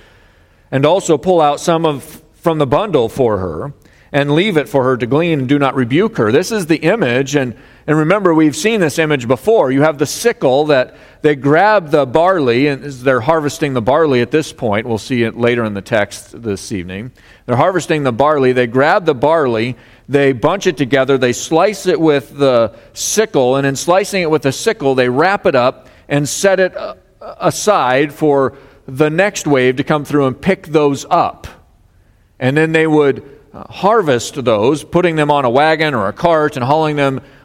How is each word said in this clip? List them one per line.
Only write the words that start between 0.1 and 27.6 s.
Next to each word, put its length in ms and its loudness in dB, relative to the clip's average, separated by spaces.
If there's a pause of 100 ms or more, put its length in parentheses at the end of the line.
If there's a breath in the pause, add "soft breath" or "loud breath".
And 120 0
also 320 2
pull 240 0
out 200 0
some 260 0
of, 360 -6 (120)
from 240 -2
the 80 0
bundle 420 0
for 300 0
her, 340 -8 (400 soft breath)
and 200 0
leave 240 2
it 120 -2
for 140 0
her 140 0
to 100 -4
glean, 320 0
and 100 -4
do 100 2
not 180 0
rebuke 420 0
her.'" 140 2
This 180 2
is 160 -4
the 120 0
image, 580 0
and, 180 -4 (320 loud breath)
and 120 0
remember, 360 2
we've 220 2
seen 240 -2
this 180 -2
image 300 0
before. 420 2
You 120 2
have 160 2
the 80 0
sickle 600 0
that 300 0 (260 loud breath)
they 140 2
grab 540 2
the 160 2
barley, 600 2
and 160 -4
they're 380 -2
harvesting 540 -2
the 80 -2
barley 400 2
at 100 -6
this 200 -2
point. 340 -4
We'll 120 -4
see 240 -4
it 140 -4
later 280 0
in 100 -6
the 80 -8
text 600 -4
this 300 -8
evening. 400 -10 (340 soft breath)
They're 100 -2
harvesting 480 0
the 80 0
barley. 400 2
They 160 0
grab 380 2
the 80 2
barley, 640 0 (320 loud breath)
they 240 2
bunch 360 -2
it 80 -2
together, 420 0
they 140 0
slice 540 -2
it 140 0
with 360 0
the 400 2 (160 loud breath)
sickle, 640 0
and 100 0
in 80 -2
slicing 480 0
it 80 -2
with 120 0
the 100 0
sickle, 420 -2
they 140 2
wrap 380 0
it 100 2
up 320 0 (200 soft breath)
and 200 -2
set 320 0
it, 160 -2
uh, 180 -10 (260)
aside 920 0